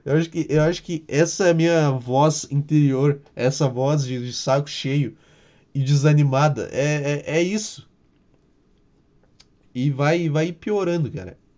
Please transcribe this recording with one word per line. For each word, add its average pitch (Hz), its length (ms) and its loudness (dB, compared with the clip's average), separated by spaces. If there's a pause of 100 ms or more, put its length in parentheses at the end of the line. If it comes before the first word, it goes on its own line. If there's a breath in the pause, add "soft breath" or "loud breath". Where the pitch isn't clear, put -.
Eu 139 120 2
acho 165 120 0
que, 160 200 -4
eu 156 140 2
acho 175 200 0
que 160 240 -8
essa 165 400 0
é 175 40 8
a - 20 2
minha 160 380 4
voz 131 580 0
interior, 143 720 2 (160)
essa 139 320 0
voz 135 380 0
de, 123 200 -6
de 123 80 -8
saco 143 360 -2
cheio, 135 480 -4 (560 soft breath)
e 139 100 -2
desanimada. 143 880 2
É, 143 560 -2
é, 151 100 -2
é 170 40 2
isso. 208 460 -6 (1900)
E 139 120 0
vai, 156 360 0
vai 156 240 -2
piorando, 175 600 -4
cara. 92 260 -14 (200)